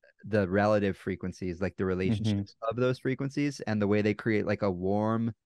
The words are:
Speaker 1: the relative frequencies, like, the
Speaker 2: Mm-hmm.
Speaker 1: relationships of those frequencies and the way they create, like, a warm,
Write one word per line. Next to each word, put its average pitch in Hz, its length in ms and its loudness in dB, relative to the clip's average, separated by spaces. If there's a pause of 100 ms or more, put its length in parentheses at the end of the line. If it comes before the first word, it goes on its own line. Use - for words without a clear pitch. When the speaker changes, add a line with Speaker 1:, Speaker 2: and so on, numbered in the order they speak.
(260)
Speaker 1:
the 101 220 2
relative 101 500 4
frequencies, 90 640 -6
like, 92 180 -2
the 98 80 -2
Speaker 2:
Mm-hmm. - 0 -
Speaker 1:
relationships 101 720 0 (140)
of 110 60 -2
those 127 240 0
frequencies 139 640 -4
and 107 200 -2
the 101 60 2
way 104 160 4
they 107 100 4
create, 104 320 0
like, 104 160 -2
a 101 80 2
warm, 107 640 0 (120)